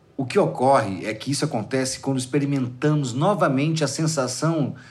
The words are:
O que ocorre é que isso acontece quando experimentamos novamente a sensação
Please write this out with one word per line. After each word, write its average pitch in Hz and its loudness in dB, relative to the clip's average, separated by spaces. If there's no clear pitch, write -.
O 131 -4
que 196 0
ocorre 123 2
é 110 -4
que 123 -8
isso 143 0
acontece 127 -2
quando 135 -2
experimentamos 139 0
novamente 160 2
a 135 0
sensação 151 0